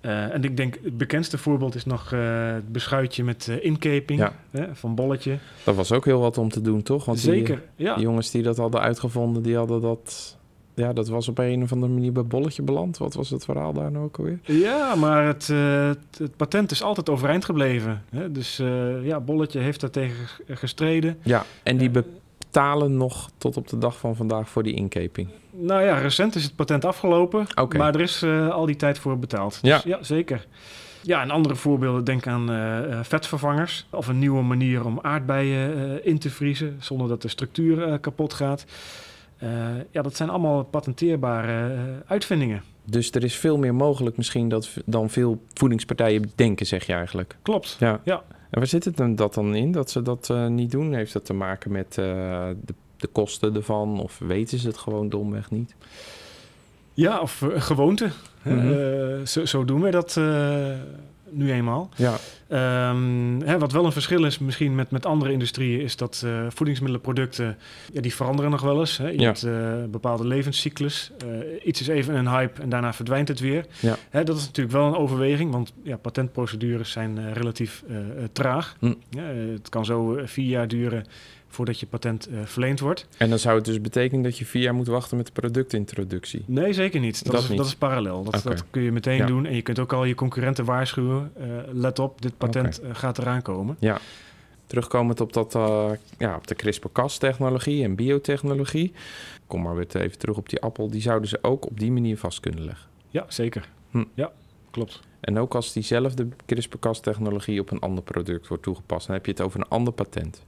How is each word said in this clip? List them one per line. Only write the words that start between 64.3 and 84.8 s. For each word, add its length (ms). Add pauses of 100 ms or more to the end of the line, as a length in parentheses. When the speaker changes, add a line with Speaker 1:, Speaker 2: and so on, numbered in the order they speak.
Speaker 1:
misschien 360
met, 160
met 140
andere 260
industrieën, 500
is 140
dat, 300
eh, 240
voedingsmiddelenproducten, 1080 (360)
ja, 80
die 140
veranderen 360
nog 100
wel 180
eens, 180
hè. 100
Je 120
Speaker 2:
Ja. 60
Speaker 1:
hebt, 180
eh, 80 (300)
een 100
bepaalde 360
levenscyclus. 920
Eh, 500
iets 140
is 60
even 280
een 140
hype 320
en 80
daarna 240
verdwijnt 340
het 120
weer. 260 (140)
Speaker 2:
Ja. 160 (140)
Speaker 1:
Hè, 140
dat 140
is 80
natuurlijk 320
wel 100
een 80
overweging, 560
want, 220 (100)
ja, 140
patentprocedures 920
zijn, 260
eh, 160
relatief, 540
eh, 100
eh, 80 (260)
traag. 480
Speaker 2:
Hm. 140 (160)
Speaker 1:
Ja, 200
eh, 60 (180)
het 160
kan 160
zo, 300
eh, 120
vier 220
jaar 180
duren 380 (420)
voordat 320
je 60
patent, 420
eh, 160
verleend 360
wordt. 280 (100)
Speaker 2:
En 120
dan 100
zou 160
het 100
dus 160
betekenen 420
dat 140
je 80
vier 160
jaar 140
moet 120